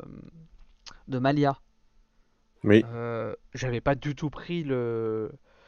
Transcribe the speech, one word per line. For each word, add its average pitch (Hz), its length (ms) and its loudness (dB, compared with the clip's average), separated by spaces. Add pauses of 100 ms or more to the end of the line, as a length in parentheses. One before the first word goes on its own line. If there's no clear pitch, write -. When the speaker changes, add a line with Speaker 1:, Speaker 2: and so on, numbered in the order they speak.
(1080)
Speaker 1:
de 131 120 -4
Malia. 139 400 4 (1080)
Speaker 2:
Oui. 110 280 8
Speaker 1:
Euh, 117 420 -6 (180)
j'avais 120 300 -4
pas 143 120 2
du 139 220 -4
tout 147 140 -4
pris 170 340 -8
le, 113 640 -2 (380)